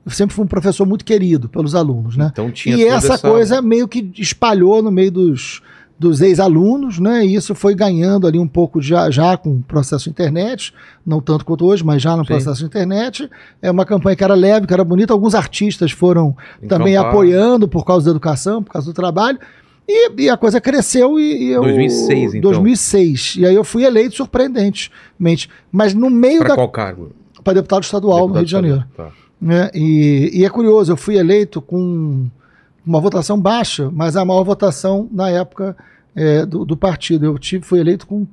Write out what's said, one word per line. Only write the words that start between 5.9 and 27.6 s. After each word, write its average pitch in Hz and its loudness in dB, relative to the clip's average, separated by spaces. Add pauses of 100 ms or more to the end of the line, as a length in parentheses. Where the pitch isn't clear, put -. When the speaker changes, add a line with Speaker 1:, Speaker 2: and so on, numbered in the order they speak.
Speaker 1:
dos 156 2
ex-alunos, 190 2
né? 220 2
E 190 2
isso 202 -4
foi 202 0
ganhando 185 0
ali 160 2
um 175 0
pouco 165 -2
já, 160 0
já 160 2
com - -6
o 123 -2
processo 143 -4
internet, 180 -4 (320)
não 156 -2
tanto 151 -2
quanto 165 -2
hoje, 190 2
mas 151 2
já 165 0
no 160 -2
Speaker 2:
Sim. 131 -6
Speaker 1:
processo 139 -4
internet. 202 -4 (320)
É 185 -2
uma 185 0
campanha 196 0
que 190 -2
era 196 2
leve, 196 4
que 175 0
era 185 2
bonita. 185 2
Alguns 208 2
artistas 180 -2
foram 165 2 (260)
Speaker 2:
Em 107 -14
Speaker 1:
também 190 2
Speaker 2:
Campo 196 2
Speaker 1:
apoiando 208 4
por 156 -4
causa 180 2
da 170 2
educação, 160 -2
por - -12
causa 160 -8
do - -12
trabalho. 185 -2 (480)
E, 415 0
e 277 2
a 240 2
coisa 233 2
cresceu 269 0
e, 302 -2
e 127 -2
eu 123 0
Speaker 2:
Dois 131 2
mil 131 2
e 127 0
seis, 120 0
então. 110 -4
Speaker 1:
dois 180 2
mil 226 4
e 220 0
seis. 175 0
E 180 2
aí 185 4
eu 208 4
fui 233 -2
eleito 240 2
surpreendentemente. 208 -4 (220)
Mas 196 2
no 233 0
meio 254 4
Speaker 2:
Pra - 0
Speaker 1:
da 285 4
Speaker 2:
qual 127 0
cargo? 90 -10 (320)
Speaker 1:
Pra 190 0
deputado 190 0